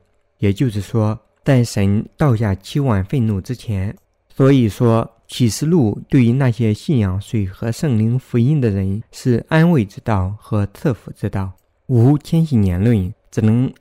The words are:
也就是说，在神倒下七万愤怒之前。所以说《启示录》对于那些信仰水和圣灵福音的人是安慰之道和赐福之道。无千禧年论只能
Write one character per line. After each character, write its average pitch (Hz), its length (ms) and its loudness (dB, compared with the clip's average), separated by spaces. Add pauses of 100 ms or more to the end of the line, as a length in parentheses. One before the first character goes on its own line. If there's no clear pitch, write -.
(380)
也 101 120 2
就 120 200 -2
是 101 100 -4
说， 110 380 -2 (240)
在 131 200 4
神 101 400 0 (140)
倒 143 180 2
下 107 200 -2
七 - 260 -6
万 110 240 0
愤 120 220 -2
怒 104 120 -2
之 104 160 -8
前。 101 400 -8 (360)
所 135 200 4
以 131 160 4
说 113 400 0 (220)
《启 - 180 -2
示 113 200 -4
录》 151 420 0
对 135 160 2
于 113 80 2
那 131 180 0
些 110 220 0
信 139 260 -2
仰 98 220 -2
水 104 240 -4
和 98 260 -8
圣 123 280 -2
灵 113 200 0
福 - 200 -4
音 135 240 2
的 117 80 2
人 98 320 -4 (100)
是 120 360 -2
安 160 220 4
慰 143 140 2
之 - 160 -12
道 98 400 -2
和 104 320 -4
赐 139 220 -4
福 - 180 -14
之 - 160 -8
道。 95 240 -6 (360)
无 131 280 4
千 165 300 -2
禧 143 100 -2
年 95 260 0
论 110 300 0 (180)
只 - 120 -4
能 117 280 2 (100)